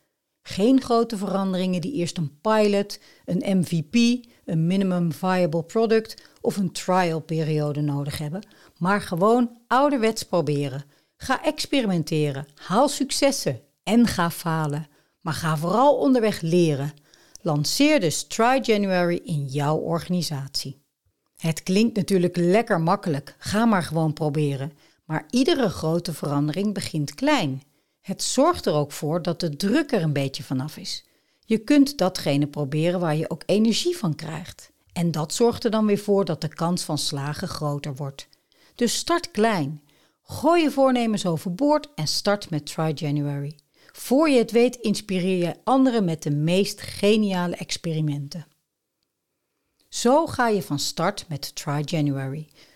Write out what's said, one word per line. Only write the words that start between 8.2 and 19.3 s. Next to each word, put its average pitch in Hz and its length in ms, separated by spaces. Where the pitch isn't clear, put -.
maar 196 240
gewoon 226 500
ouderwets 247 560
proberen. 143 640
Ga - 280
experimenteren, 170 1080
haal 240 340
successen 277 720
en 226 240
ga 170 240
falen. 156 560
Maar 156 140
ga 156 220
vooral 220 400
onderweg 247 440
leren. 160 520
Lanceer 226 580
dus 160 260
Try 247 360
January 185 600
in 147 220